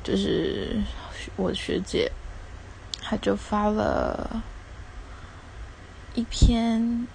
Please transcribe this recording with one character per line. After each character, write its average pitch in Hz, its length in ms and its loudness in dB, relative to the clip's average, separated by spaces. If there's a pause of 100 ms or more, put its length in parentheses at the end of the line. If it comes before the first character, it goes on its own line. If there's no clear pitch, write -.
就 - 120 2
是 196 640 2 (540)
我 190 180 0
学 - 280 0
姐， - 300 0 (880)
她 - 160 -2
就 202 180 2
发 208 320 0
了 - 720 0 (1700)
一 233 100 2
篇 233 920 6